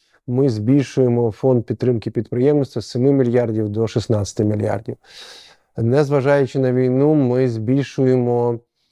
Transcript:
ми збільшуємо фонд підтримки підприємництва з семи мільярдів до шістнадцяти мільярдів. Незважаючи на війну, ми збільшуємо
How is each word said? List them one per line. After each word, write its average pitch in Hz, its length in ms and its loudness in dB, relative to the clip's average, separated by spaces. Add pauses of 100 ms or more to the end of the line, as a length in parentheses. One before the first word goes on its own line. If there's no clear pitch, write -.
(280)
ми 131 220 0
збільшуємо 120 840 0
фонд 127 340 0
підтримки 117 460 -2
підприємництва 123 720 -2
з - 60 -12
семи 131 240 0
мільярдів 117 580 0
до 110 180 -2
шістнадцяти 107 560 -2
мільярдів. 107 540 -4 (800)
Незважаючи 139 840 0
на 127 140 0
війну, 127 400 2
ми 131 360 2
збільшуємо 120 1080 0 (320)